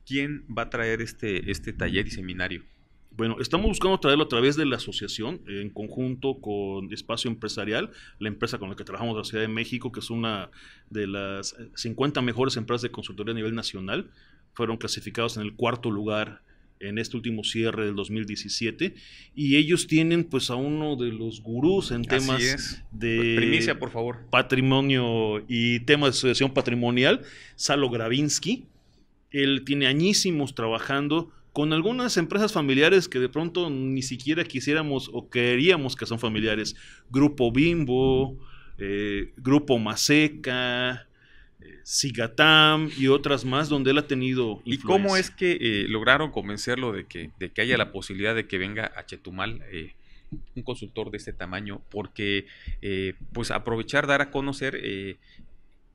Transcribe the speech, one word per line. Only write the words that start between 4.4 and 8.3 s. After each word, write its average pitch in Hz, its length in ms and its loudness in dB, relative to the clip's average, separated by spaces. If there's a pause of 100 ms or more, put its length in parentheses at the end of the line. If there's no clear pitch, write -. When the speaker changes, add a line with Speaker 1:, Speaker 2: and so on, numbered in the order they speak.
Speaker 2:
de 151 100 2
la 127 100 0
asociación, 110 720 -6
en 101 240 -8
conjunto 127 680 -4
con 98 520 -4
Espacio 113 380 -4
Empresarial, 107 600 -4 (260)
la 107 80 -4
empresa 107 320 -4